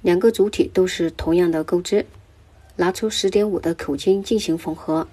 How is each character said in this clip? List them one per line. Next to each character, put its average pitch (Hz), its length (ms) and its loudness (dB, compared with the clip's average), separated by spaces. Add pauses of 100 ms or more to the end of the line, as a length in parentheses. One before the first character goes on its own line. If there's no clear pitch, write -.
两 175 160 4
个 226 140 6
主 208 180 2
体 - 240 0
都 185 140 2
是 170 240 -2
同 - 240 -2
样 175 160 4
的 160 120 -2
钩 175 180 -2
织， 202 260 -2 (680)
拿 185 140 0
出 220 180 -4
十 196 200 -2
点 208 180 2
五 190 120 -2
的 165 160 -2
口 - 200 -6
径 196 280 0
进 220 160 0
行 170 180 -2
缝 277 160 -8
合。 - 400 -4